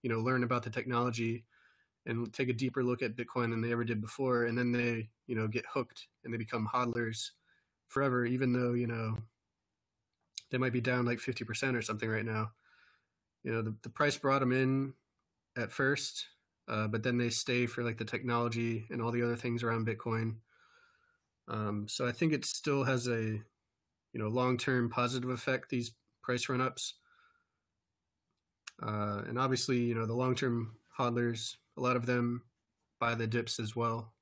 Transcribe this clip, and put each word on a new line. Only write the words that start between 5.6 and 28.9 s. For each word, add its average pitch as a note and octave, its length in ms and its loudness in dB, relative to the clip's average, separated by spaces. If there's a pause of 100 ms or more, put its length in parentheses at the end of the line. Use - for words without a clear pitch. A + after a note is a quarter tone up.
hooked - 360 -6 (160)
and A#2+ 100 -6
they A#2 40 -4
become A2 360 -2
hodlers A#2 580 0 (580)
forever, B2+ 360 2
even B2+ 280 2
though, B2 200 2
you A#2+ 140 2
know, A2+ 300 -2 (1300)
they B2+ 80 -2
might B2 160 2
be B2 80 2
down, B2 240 2
like, A#2+ 140 0
fifty - 260 -4
percent B2 320 0
or A2+ 40 0
something A2 280 -2
right A2 160 0
now. A2 260 -2 (920)
You A#2+ 100 -2
know, A2+ 80 0
the, A2 220 -4
the A#2+ 60 -8
price C#3+ 280 0
brought C3+ 240 2
'em B2+ 100 2
in C3+ 420 2 (600)
at A#2 160 -4
first, - 540 0 (420)
uh, G#2+ 200 -2
but A2 160 -2
then B2 140 2
they A#2+ 120 2
stay B2 380 2
for, A#2+ 160 -4
like, A2+ 140 -2
the A2+ 60 -4
technology A#2 840 0
and B2 120 -4
all A#2 100 0
the A#2+ 100 2
other A#2+ 160 2
things A#2+ 260 -2
around A2+ 240 0
Bitcoin. A2+ 500 -2 (1080)
Um, G#2 400 -2
so B2 200 -2
I A#2+ 40 0
think D#3 220 2
it C#3 120 0
still C#3 380 2
has B2+ 240 2
a, A#2 140 0 (920)
you - 60 -6
know, G#2+ 80 -2
long-term B2 640 2
positive B2 400 0
effect, C3 400 -2
these A#2+ 220 -2 (300)
price B2 280 -2
run-ups. C3 460 0 (1900)
Uh, G#2 440 -2